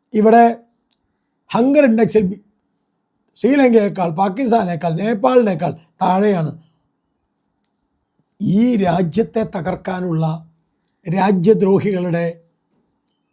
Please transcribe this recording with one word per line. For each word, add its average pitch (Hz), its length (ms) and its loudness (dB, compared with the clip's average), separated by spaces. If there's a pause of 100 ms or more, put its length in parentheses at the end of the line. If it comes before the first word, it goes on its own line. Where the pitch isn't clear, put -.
(140)
ഇവിടെ 220 300 6 (1080)
ഹങ്കർ 277 380 2
ഇൻഡെക്സിൽ 220 360 0 (1160)
ശ്രീലങ്കയേക്കാൾ, 220 680 2 (120)
പാകിസ്ഥാനേക്കാൾ, 196 800 -2
നേപ്പാളിനേക്കാൾ 214 720 0 (300)
താഴെയാണ്. 185 500 0 (1900)
ഈ 196 220 2 (220)
രാജ്യത്തെ 185 580 -2 (120)
തകർക്കാനുള്ള 180 720 -6 (840)
രാജ്യദ്രോഹികളുടെ 185 1160 0 (1080)